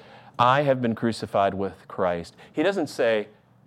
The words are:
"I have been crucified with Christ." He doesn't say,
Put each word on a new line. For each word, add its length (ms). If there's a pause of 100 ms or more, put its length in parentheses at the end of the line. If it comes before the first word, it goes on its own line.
(400)
"I 220
have 200
been 140
crucified 580
with 360
Christ." 460 (180)
He 100
doesn't 240
say, 400 (400)